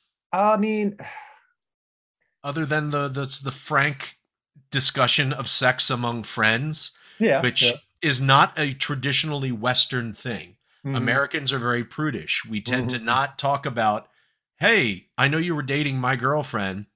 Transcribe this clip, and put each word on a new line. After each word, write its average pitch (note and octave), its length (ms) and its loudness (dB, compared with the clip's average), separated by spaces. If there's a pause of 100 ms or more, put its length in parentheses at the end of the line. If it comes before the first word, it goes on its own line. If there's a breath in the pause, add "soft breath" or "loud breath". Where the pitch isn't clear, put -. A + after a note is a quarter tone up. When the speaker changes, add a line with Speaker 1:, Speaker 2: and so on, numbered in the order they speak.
(340)
Speaker 1:
I G#3 240 4
mean, G#3+ 400 0 (1500 loud breath)
Speaker 2:
Other D3+ 220 -4
than D3+ 240 -2
the, C#3+ 180 -2
the, C3+ 360 -6
the C#3 80 -6
frank C#3+ 680 -2 (520)
discussion - 600 2
of B2 180 -4
sex - 400 4
among A#2+ 340 -2
friends, A#2+ 680 0 (280 soft breath)
Speaker 1:
Yeah, D#3+ 220 4
Speaker 2:
which B2 220 2
Speaker 1:
yeah. A#2+ 100 4 (280)
Speaker 2:
is C#3 180 2
not C3+ 400 6
a D3 140 -2
traditionally C#3 800 -4
Western A#2 600 0
thing. G2 440 -10 (280)
Speaker 1:
Mm-hmm. C3+ 100 -2
Speaker 2:
Americans C3+ 580 0
are C3+ 60 -2
very A#2+ 260 0
prudish. B2+ 600 -4
We A2 140 -4
tend B2 300 -2
to B2+ 80 -4
Speaker 1:
Mm-hmm. A2+ 80 -6
Speaker 2:
not C3 340 0
talk C#3 260 -2
about, A2+ 440 0 (480)
"Hey, D3 500 0 (100)
I C3 120 4
know D3+ 80 0
you E3+ 180 -2
were D3 80 -4
dating C#3 360 -2
my B2+ 180 0
girlfriend A#2 800 -2